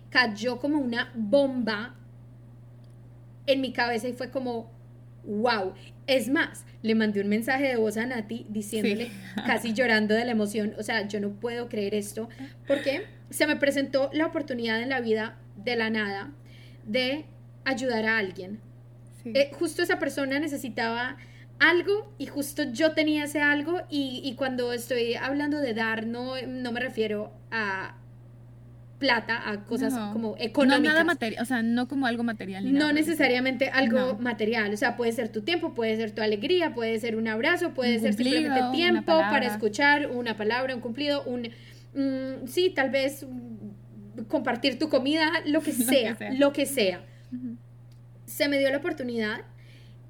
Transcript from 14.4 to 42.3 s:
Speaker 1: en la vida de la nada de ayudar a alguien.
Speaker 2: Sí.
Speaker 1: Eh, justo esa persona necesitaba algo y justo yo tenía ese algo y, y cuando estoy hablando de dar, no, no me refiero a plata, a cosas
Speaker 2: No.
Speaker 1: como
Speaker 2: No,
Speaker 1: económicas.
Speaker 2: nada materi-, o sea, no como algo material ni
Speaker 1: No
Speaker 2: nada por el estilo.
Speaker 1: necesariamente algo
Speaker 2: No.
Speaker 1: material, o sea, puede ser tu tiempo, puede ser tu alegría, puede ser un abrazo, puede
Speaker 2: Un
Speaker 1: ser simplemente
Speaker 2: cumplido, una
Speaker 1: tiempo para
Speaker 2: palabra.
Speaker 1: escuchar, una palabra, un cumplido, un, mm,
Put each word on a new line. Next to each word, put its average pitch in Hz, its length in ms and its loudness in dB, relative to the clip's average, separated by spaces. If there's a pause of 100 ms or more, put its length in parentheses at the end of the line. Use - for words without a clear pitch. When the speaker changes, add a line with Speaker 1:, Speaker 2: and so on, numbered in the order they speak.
Speaker 1:
en 247 60 -4
la 269 120 0
vida 220 380 -2 (180)
de 240 200 -4
la 226 140 0
nada 208 420 -4 (540)
de 254 400 0 (380)
ayudar 254 420 0
a 226 120 2
alguien. 190 420 -6 (640)
Speaker 2:
Sí. 226 120 -8
Speaker 1:
Eh, 277 180 4
justo 339 300 -2
esa 359 160 2
persona 277 400 -2
necesitaba 247 760 -4 (420)
algo 349 600 2
y 277 80 -6
justo - 360 -6 (100)
yo 214 200 4
tenía 208 320 2
ese 294 180 -4
algo 294 380 2 (100)
y, 269 340 -4
y 262 120 -6
cuando 247 360 -2
estoy 240 420 -2
hablando 285 440 -2
de 262 160 -2
dar, 220 320 -2
no, 247 280 -6 (120)
no 254 240 -6
me 233 100 -4
refiero 214 520 -2 (180)
a 202 460 -4 (1040)
plata, 226 500 0
a 202 140 -6
cosas 269 300 0
Speaker 2:
No. 208 180 -4
Speaker 1:
como 226 180 -4
Speaker 2:
No, 208 80 -8
Speaker 1:
económicas. 269 560 4
Speaker 2:
nada 320 100 6
materi-, 269 360 -2
o 233 40 -4
sea, 233 180 0
no 233 260 2
como 277 180 -2
algo 233 180 0
material 196 400 -4
ni 254 80 0
Speaker 1:
No 277 60 6
Speaker 2:
nada 302 120 6
por - 20 4
el 302 60 4
estilo. 311 140 2
Speaker 1:
necesariamente 262 560 2
algo 254 300 4 (160)
Speaker 2:
No. - 40 -6
Speaker 1:
material, 220 540 0
o 214 40 -2
sea, 240 200 0
puede 233 160 0
ser 226 180 -2
tu 214 120 -6
tiempo, 330 320 0
puede 220 220 0
ser 220 160 -4
tu 226 100 -4
alegría, 233 520 2
puede 226 260 0
ser 226 160 -2
un 226 120 0
abrazo, 302 460 2
puede 240 220 2
Speaker 2:
Un 220 40 0
Speaker 1:
ser 214 140 2
simplemente 269 460 2
Speaker 2:
cumplido, 247 100 2
una - 20 -2
Speaker 1:
tiempo 330 400 4
para 320 180 8
Speaker 2:
palabra. 269 160 2
Speaker 1:
escuchar, 254 640 2
una 240 240 -4
palabra, 247 400 0
un 226 40 -8
cumplido, 277 440 -2
un, 247 180 -4 (520)
mm, 262 520 -2